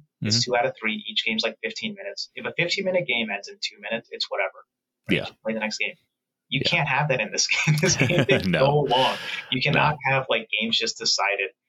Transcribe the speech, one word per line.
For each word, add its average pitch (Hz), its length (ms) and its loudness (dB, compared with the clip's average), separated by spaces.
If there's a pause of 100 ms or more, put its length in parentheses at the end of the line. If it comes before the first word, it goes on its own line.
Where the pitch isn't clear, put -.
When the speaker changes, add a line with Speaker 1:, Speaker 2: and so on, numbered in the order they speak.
(220)
Speaker 1:
it's 110 140 2
Speaker 2:
Mm-hmm. 123 160 0
Speaker 1:
two 120 40 4
out 123 100 2
of 131 120 -2
three, 107 300 -4
each 107 160 -2
game's, 110 180 0
like, 113 200 -2
fifteen 107 320 -6
minutes. 101 400 -10
If 120 120 -12
a 113 100 -6
fifteen 175 300 -2
minute 185 200 0
game 117 240 0
ends 101 180 -8
in - 120 -16
two - 200 -8
minutes, 113 300 -6
it's - 200 -6
whatever. 101 340 -4 (440)
Right? 95 80 2
Speaker 2:
Yeah. - 80 -2
Speaker 1:
Just - 180 -16
play 110 120 -2
the 110 60 -2
next 107 180 -4
game. 101 160 -4 (540)
You 135 160 -2
Speaker 2:
Yeah. - 60 2
Speaker 1:
can't 170 180 2
have 147 200 0
that 165 120 2
in - 100 -2
this - 160 0
<laughs> - 200 0
game. 151 160 4
This 185 140 4
game 139 280 4
takes - 200 4
Speaker 2:
<laughs> 95 40 2
No. 82 120 4
Speaker 1:
so 147 200 6 (160)
long. 127 200 2 (360)
You 131 80 -2
cannot 147 460 2
Speaker 2:
No. 135 80 2
Speaker 1:
have, 135 160 0
like, 113 180 0 (100)
games 113 200 0
just 113 180 -2
decided 101 540 0 (180)